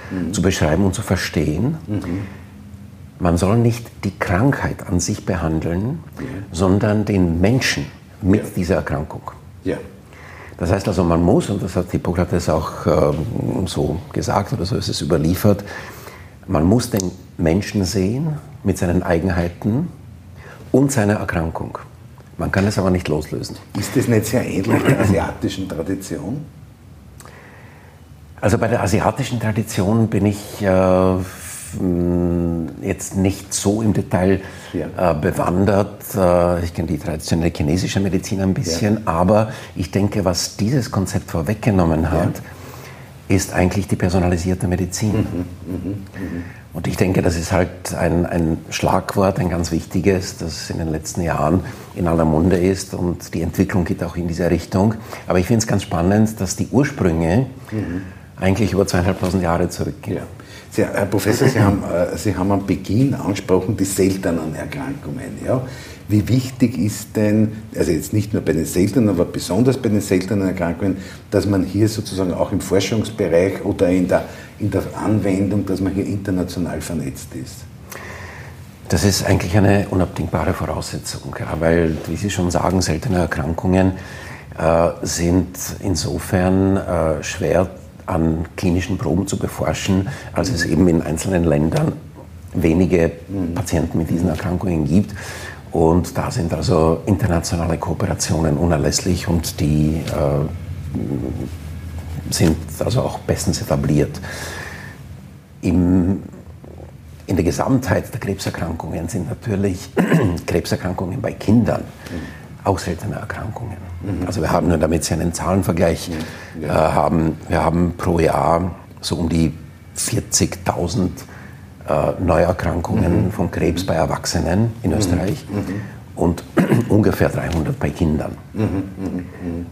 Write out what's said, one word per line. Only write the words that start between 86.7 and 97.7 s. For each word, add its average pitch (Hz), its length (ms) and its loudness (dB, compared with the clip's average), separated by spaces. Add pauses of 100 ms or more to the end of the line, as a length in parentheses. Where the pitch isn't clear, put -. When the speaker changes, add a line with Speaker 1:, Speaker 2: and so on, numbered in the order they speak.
Speaker 2:
äh, 80 460 0
schwer 87 460 2 (360)
an 82 400 2 (120)
klinischen 92 400 0
Proben 90 300 0
zu - 100 -2
beforschen, 92 720 0 (240)
als 85 160 0
es - 160 0
Speaker 1:
Mhm. - 80 -2
Speaker 2:
eben 90 160 6
in 82 140 6
einzelnen 85 420 0
Ländern 76 480 4 (600)
wenige 85 580 4 (180)
Speaker 1:
Mhm. 92 240 -4
Speaker 2:
Patienten 85 460 0
mit 80 100 -2
diesen 85 160 2
Speaker 1:
Mhm. 87 60 2
Speaker 2:
Erkrankungen 87 540 0
gibt. 85 260 4 (600)
Und 82 460 4
da 82 140 -2
sind 85 220 -2
also 80 520 4
internationale 82 720 0